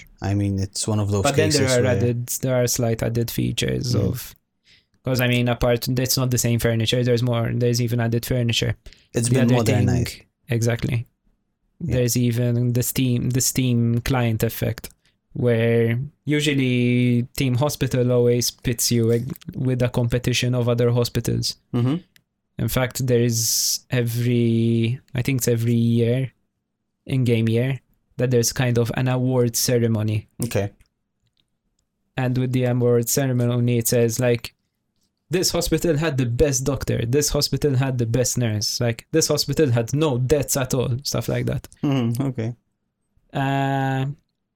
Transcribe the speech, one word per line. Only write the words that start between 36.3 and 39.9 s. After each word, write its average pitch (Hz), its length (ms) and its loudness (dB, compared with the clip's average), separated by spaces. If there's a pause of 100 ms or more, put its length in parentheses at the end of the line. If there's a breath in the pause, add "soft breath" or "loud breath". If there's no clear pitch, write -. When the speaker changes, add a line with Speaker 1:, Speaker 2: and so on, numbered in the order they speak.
Speaker 2:
doctor. 120 420 -2
This 143 240 0
hospital 143 460 0
had 131 200 0
the 120 100 0 (120)
best - 180 -2
nurse. 110 500 -2
Like, 117 260 -6
this 156 160 2
hospital 143 420 0
had 117 240 0